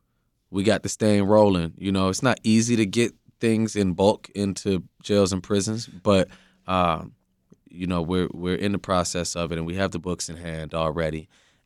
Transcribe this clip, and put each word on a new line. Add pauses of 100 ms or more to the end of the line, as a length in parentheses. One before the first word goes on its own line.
(500)
we
got
this
thing
rolling.
You
know,
it's
not
easy
to
get (260)
things
in
bulk
into (200)
jails
and
prisons,
but, (360)
um, (560)
you
know,
we're,
we're
in
the
process
of
it,
and
we
have
the
books
in
hand
already. (380)